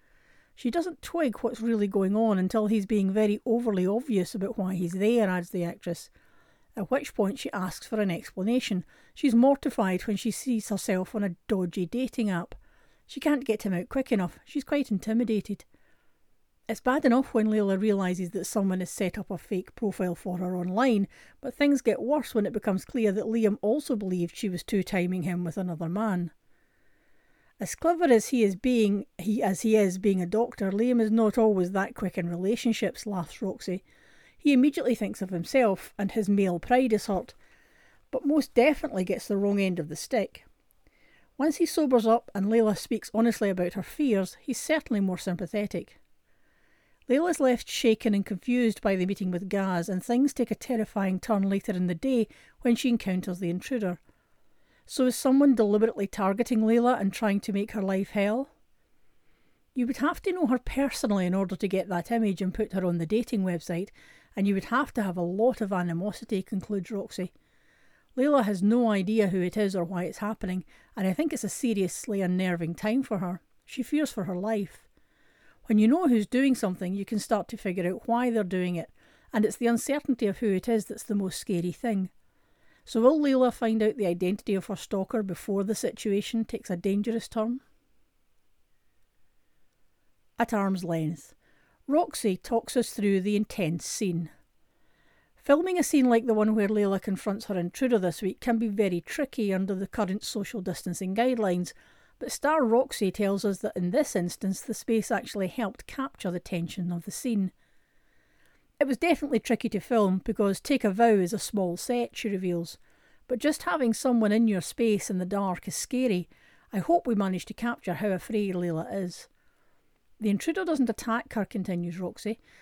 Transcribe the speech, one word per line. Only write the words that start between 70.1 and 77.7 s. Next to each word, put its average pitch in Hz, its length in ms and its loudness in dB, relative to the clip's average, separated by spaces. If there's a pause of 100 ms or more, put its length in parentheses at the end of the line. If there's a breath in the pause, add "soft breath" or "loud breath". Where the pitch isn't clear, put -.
happening, 190 460 -4 (320 soft breath)
and 196 100 0
I 190 60 2
think 302 200 0
it's - 120 -6
a 202 60 -2
seriously 202 720 -2
unnerving 180 540 0
time 220 280 0
for 226 160 -4
her. 180 240 -4 (240)
She - 160 -8
fears 294 300 0
for 208 120 -4
her 180 120 -4
life. 208 500 -4 (800 soft breath)
When 214 140 4
you 214 100 8
know 330 200 6
who's 220 180 4
doing 262 280 4
something, 185 380 -4
you 196 140 -6
can 214 120 -2
start 202 300 -2
to 226 80 -12
figure 180 340 -2